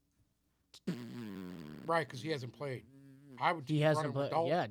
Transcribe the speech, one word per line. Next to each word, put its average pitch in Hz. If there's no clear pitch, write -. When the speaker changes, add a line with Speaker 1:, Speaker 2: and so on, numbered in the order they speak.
Speaker 1:
Right, 160
'cause 120
he 156
hasn't 127
played. 127
I 156
would 156
Speaker 2:
He 151
Speaker 1:
just -
Speaker 2:
hasn't 156
Speaker 1:
run 151
him 131
with 139
Speaker 2:
played. -
Speaker 1:
Dalton, 165
Speaker 2:
Yeah, 160